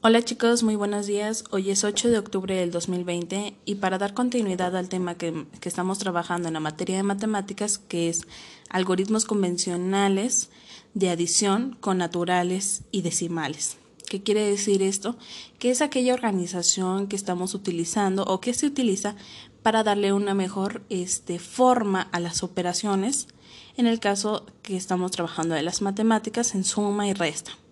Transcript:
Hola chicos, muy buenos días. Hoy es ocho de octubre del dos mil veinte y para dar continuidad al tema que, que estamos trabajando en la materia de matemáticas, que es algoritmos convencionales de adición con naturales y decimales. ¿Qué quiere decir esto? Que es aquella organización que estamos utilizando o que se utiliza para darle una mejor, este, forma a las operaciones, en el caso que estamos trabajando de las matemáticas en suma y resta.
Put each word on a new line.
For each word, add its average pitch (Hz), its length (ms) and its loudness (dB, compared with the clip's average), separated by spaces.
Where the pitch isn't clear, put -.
Hola 226 160 8
chicos, 233 440 2
muy 214 100 4
buenos 208 320 -2
días. 208 460 -2
Hoy 196 180 -2
es 196 140 2
ocho 208 260 2
de 226 80 4
octubre 190 380 -2
del 175 160 0
dos 175 160 -4
mil 180 160 -2
veinte 180 600 -4
y 202 120 -2
para 190 220 0
dar 202 160 -2
continuidad 196 640 0
al 185 120 -2
tema 180 260 -2
que, 165 320 -4
que - 80 -6
estamos 185 320 -2
trabajando 175 480 -2
en 160 60 -4
la 160 40 -4
materia 156 380 -2
de 196 80 0
matemáticas, 202 760 -2
que 170 300 -2
es - 180 -4
algoritmos 190 580 0
convencionales 190 1200 0
de 185 140 2
adición 196 720 2
con 185 200 0
naturales 180 920 0
y 196 120 -2
decimales. 165 760 -4
¿Qué 196 160 -6
quiere 214 160 2
decir 202 420 2
esto? 196 340 -2
Que 247 100 2
es 254 120 2
aquella 254 320 2
organización 190 920 0
que 202 80 -6
estamos 185 400 -4
utilizando 190 680 0
o 190 160 0
que 247 140 -2
se 294 120 0
utiliza 208 480 0
para 220 220 4
darle 202 280 4
una 202 220 2
mejor, 196 540 -2
este, 180 500 -4
forma 226 720 2
a 175 80 -2
las 170 240 -2
operaciones, 190 840 -2
en 247 100 4
el 226 140 4
caso 202 460 0
que 196 140 -4
estamos 185 360 -2
trabajando 165 420 -2
de 147 80 0
las 170 180 -2
matemáticas 220 760 0
en 190 80 0
suma 202 420 0
y 196 60 0
resta. 165 400 -2